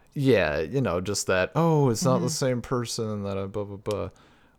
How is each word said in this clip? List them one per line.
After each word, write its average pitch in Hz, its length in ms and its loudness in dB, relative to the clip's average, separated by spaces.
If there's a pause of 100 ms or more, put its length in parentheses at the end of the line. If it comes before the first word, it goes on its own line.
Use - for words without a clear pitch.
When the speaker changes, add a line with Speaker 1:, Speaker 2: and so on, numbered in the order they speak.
(140)
Speaker 1:
Yeah, 104 440 4
you 82 220 -2
know, 92 200 0
just 95 280 -4
that, 92 260 2
"Oh, 151 360 4
it's 110 140 0
not 127 140 4
the - 80 0
Speaker 2:
Mm-hmm. - 20 0
Speaker 1:
same 127 340 -2
person," 113 600 -4
that 98 160 -4
I 98 80 -4
blah, 104 180 -6
blah, 101 120 -12
blah. 95 340 -6 (480)